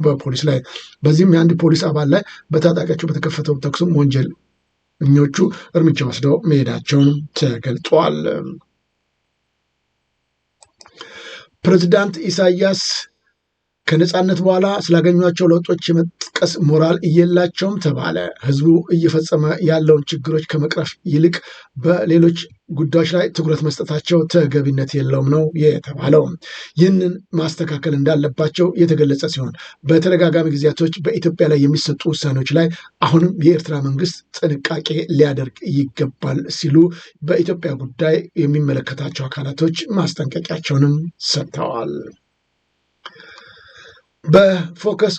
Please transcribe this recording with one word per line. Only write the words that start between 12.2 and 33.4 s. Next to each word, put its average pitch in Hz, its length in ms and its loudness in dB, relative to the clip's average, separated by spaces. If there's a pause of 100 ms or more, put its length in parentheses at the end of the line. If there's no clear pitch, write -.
ኢሳያስ 185 580 0 (1040)
ከነጻነት 170 520 0
በኋላ 185 280 2 (120)
ስላገኟቸው 175 680 2
ለውጦች 170 360 0
የመጥቀስ 170 800 -2
ሞራል 160 360 2 (100)
የላቸውም 175 680 2
ተባለ። 123 400 -4 (240)
ህዝቡ 139 260 0 (240)
እየፈጸመ 160 520 0 (180)
ያለውን 156 440 2
ችግሮች 156 400 -4
ከመቅረፍ 151 460 -4 (140)
ይልቅ 160 300 2 (420)
በሌሎች 170 640 2 (300)
ጉዳዮች 160 420 0
ላይ 180 180 0
ትኩረት 160 320 -2
መስጠታቸው 151 640 -2
ተገቢነት 139 640 0
የለውም 135 380 -2
ነው 156 140 2 (140)
የተባለው። 139 640 2 (520)
ይህንን 185 380 2 (200)
ማስተካከል 160 600 -4
እንዳለባቸው 147 840 0
የተገለጸ 151 520 2
ሲሆን 127 260 -6 (300)
በተደጋጋሚ 165 680 2
ጊዜያቶች 151 500 0
በኢትዮጵያ 170 460 0
ላይ 151 140 2
የሚሰጡ 143 460 0
ውሳኔዎች 139 440 -2
ላይ 165 160 2 (340)
አሁንም 165 380 2
የኤርትራ 160 420 2